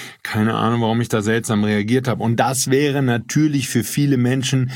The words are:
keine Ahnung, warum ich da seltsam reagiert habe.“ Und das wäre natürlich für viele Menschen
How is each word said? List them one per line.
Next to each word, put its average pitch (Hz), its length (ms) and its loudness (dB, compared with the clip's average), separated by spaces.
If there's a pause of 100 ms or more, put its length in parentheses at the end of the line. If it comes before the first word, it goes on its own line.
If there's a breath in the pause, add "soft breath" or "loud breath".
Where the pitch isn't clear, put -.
(240 loud breath)
keine 110 320 0
Ahnung, 113 260 0
warum 113 200 2
ich 113 60 -2
da 110 140 0
seltsam 110 420 0
reagiert 107 440 0
habe.“ 107 160 -2
Und 113 160 0
das 127 320 0
wäre 139 320 2
natürlich 135 640 0
für 120 160 0
viele 143 340 0
Menschen 127 580 0